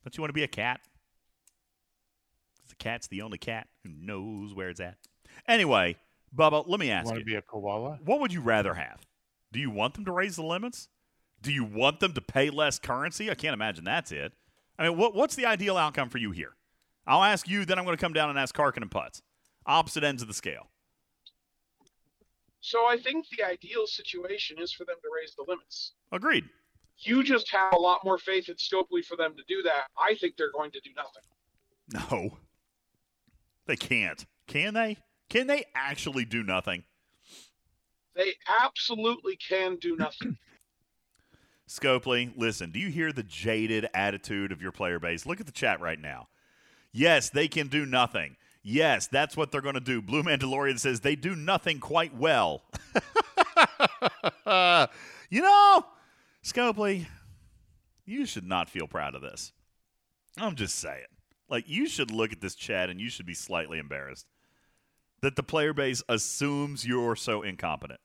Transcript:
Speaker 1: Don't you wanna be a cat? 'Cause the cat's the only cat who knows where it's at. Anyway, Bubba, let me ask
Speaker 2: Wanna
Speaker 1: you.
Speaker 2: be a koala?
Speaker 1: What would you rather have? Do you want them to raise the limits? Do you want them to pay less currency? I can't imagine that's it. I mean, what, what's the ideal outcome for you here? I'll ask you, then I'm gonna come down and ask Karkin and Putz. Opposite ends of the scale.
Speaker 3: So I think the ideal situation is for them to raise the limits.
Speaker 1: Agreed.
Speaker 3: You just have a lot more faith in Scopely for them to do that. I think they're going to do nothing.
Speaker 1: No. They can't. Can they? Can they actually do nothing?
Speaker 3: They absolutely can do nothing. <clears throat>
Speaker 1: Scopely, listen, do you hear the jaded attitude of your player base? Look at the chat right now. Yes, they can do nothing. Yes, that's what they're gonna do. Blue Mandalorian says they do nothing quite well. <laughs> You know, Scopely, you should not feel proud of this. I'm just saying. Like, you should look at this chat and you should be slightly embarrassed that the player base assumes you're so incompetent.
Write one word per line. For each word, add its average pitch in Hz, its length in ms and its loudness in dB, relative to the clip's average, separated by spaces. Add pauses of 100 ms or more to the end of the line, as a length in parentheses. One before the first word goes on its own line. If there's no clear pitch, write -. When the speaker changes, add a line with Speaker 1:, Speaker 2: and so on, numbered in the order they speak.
Speaker 1:
Don't 127 120 -16
you 160 60 -10
wanna 151 120 -6
be 151 100 0
a 135 40 -4
cat? 123 320 -4 (1800)
'Cause - 80 -20
the - 60 -20
cat's 117 320 -8
the 98 140 -10
only 104 160 -12
cat 113 300 -8 (140)
who 92 80 -18
knows 101 640 -10
where 95 140 -8
it's 87 120 -12
at. 90 180 -12 (500)
Anyway, 127 480 4 (380)
Bubba, 151 320 6
let 185 140 0
me 143 100 0
ask 101 160 0
Speaker 2:
Wanna 113 140 -4
Speaker 1:
you. 107 40 -10
Speaker 2:
be 110 120 -4
a 101 60 -4
koala? 110 600 -6
Speaker 1:
What 226 180 2
would 247 120 0
you 175 80 -4
rather 107 340 2
have? 65 320 -10 (460)
Do 113 80 -6
you 139 100 -4
want 107 240 -2
them 208 100 -12
to 185 80 -6
raise 185 240 -2
the 165 80 -8
limits? 190 440 -6 (520)
Do 143 120 -4
you 139 120 0
want 120 360 2
them 185 140 2
to 127 60 -2
pay 139 300 2
less 143 280 0
currency? 160 520 -4
I 175 40 -2
can't 147 200 -4
imagine 101 300 -4
that's 135 280 -4
it. 73 200 -6 (460)
I 165 100 2
mean, 170 100 0
what, 214 160 4
what's 262 220 2
the 247 100 0
ideal 202 300 2
outcome 147 340 0
for 127 80 -6
you 110 140 -2
here? 80 240 -10 (500)
I'll 156 160 6
ask 202 240 4
you, 196 180 -2
then 185 140 0
I'm 180 60 -4
gonna 175 120 0
come 170 180 -2
down 151 160 2
and 139 80 -2
ask 135 160 -2
Karkin 143 280 2
and 101 80 -10
Putz. - 320 -8 (440)
Opposite 151 380 2
ends 135 180 0
of 110 60 -10
the 101 60 -10
scale. 65 360 -10 (1900)
Speaker 3:
So 233 260 2
I 240 120 4
think 277 300 -4
the 226 160 -4
ideal 190 420 -4
situation 180 720 -8
is 170 140 -6
for 175 120 -12
them 175 180 -6
to 156 120 -8
raise 160 200 -6
the 139 120 -10
limits. - 460 -8 (200)
Speaker 1:
Agreed. 202 320 2 (540)
Speaker 3:
You 247 240 2
just 262 280 2
have 190 240 4
a 175 40 8
lot 180 260 4
more 185 140 2
faith 190 300 -2
in 175 60 -10
Scopely 180 500 0
for 170 120 -10
them 160 200 -2
to - 100 -20
do 185 180 -2
that. 147 240 0 (100)
I 208 160 4
think 180 220 -4
they're 151 160 -2
going 147 180 -4
to 139 100 -14
do 143 160 -20
nothing. - 260 -12 (680)
Speaker 1:
No. 101 460 -6 (1300)
They 139 100 -2
can't. 101 480 -2 (220)
Can 190 280 -2
they? 220 220 -2 (320)
Can 254 180 0
they 285 180 0 (100)
actually 135 500 -4
do 113 180 -4
nothing? 92 420 -2 (1300)
Speaker 3:
They 185 200 2 (280)
absolutely 226 760 -2
can 185 400 -2
do 170 200 -4
nothing. - 460 -6
<clears throat> - 1300 -20
Speaker 1:
Scopely, 123 680 0
listen, 110 340 -2
do 87 80 -6
you 190 120 -4
hear 160 220 -2
the 131 100 -6
jaded 110 720 -2
attitude 101 580 -2
of 80 100 -10
your 92 80 -6
player 87 300 -2
base? 85 260 -4
Look 180 140 -8
at 196 60 -12
the 143 60 -18
chat 98 280 0
right 82 180 -4
now. 69 300 -12 (640)
Yes, 147 380 4
they 147 180 0
can 147 200 -4
do 147 180 0
nothing. 117 500 0 (260)
Yes, 123 460 2
that's 139 280 0
what 151 140 -2
they're 143 120 -2
gonna 135 180 -4
do. 123 200 -2
Blue 120 220 -2
Mandalorian 135 560 0
says 123 220 0
they 147 160 0
do 165 180 -4
nothing 160 460 -2
quite 160 340 0
well. 113 480 2 (320)
<laughs> - 2000 4 (400)
You 226 120 2
know, 403 420 10 (600)
Scopely, 208 640 0 (960)
you 247 220 -4
should 95 180 -8
not 90 240 0
feel 80 180 -6
proud 71 280 -6
of 67 80 -12
this. - 300 -14 (840)
I'm 196 160 -4
just 104 220 -4
saying. 67 300 -10 (420)
Like, 117 200 -4
you 220 200 0
should 127 220 -2
look 110 220 0
at 101 80 -14
this 98 140 -6
chat 92 360 -2
and 90 100 -10
you 117 80 -8
should 95 180 -12
be 87 80 -8
slightly 82 440 -4
embarrassed 69 480 -10 (960)
that 135 140 0
the 143 60 -2
player 156 300 0
base 135 360 0
assumes 143 800 -2
you're 120 300 0
so 107 260 -4
incompetent. 80 640 -8